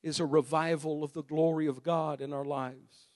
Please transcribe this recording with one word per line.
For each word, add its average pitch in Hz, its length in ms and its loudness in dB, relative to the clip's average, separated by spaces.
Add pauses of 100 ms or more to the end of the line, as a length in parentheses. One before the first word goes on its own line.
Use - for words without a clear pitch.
is 160 180 -4
a 170 60 2
revival 151 760 2
of 147 120 -6
the 160 100 -8
glory 156 420 2
of 131 160 -2
God 156 380 0
in 139 140 -6
our 139 100 -4
lives. 131 720 -8